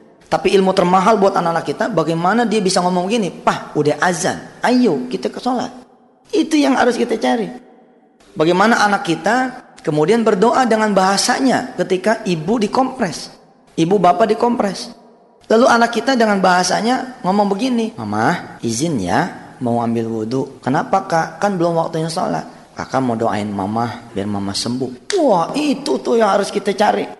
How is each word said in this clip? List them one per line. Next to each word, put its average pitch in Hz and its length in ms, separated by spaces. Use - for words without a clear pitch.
Tapi 208 240
ilmu 190 160
termahal 185 480
buat 196 160
anak-anak 170 320
kita, - 240
bagaimana 175 560
dia 208 160
bisa 185 160
ngomong 180 320
gini, 220 160
"Pah, - 480
udah 147 240
azan, 175 400
ayo 226 480
kita - 160
ke - 160
sholat." 247 240
Itu 311 240
yang 277 240
harus 240 160
kita 240 240
cari. 233 320
Bagaimana 180 480
anak 202 240
kita 170 320
kemudian 160 400
berdoa 220 400
dengan 214 320
bahasanya 208 800
ketika 190 480
ibu 175 320
dikompres, 240 800
ibu 170 240
bapak 180 320
dikompres. 220 640
Lalu 226 160
anak 233 240
kita 262 240
dengan 214 240
bahasanya 185 840
ngomong 196 280
begini, 226 480
"Mama, 113 640
izin 120 400
ya, 113 240
mau 117 240
ambil 117 240
wudhu." 113 560
"Kenapa, 180 400
Kak? 165 400
Kan 202 120
belum 170 200
waktunya 165 360
sholat." 165 440
"Kakak - 240
mau 120 160
doain 107 320
Mama 107 640
biar 98 180
Mama 101 240
sembuh." 123 640
Wah, 208 400
itu 294 400
tuh 240 240
yang 214 80
harus 196 240
kita 196 240
cari. 208 320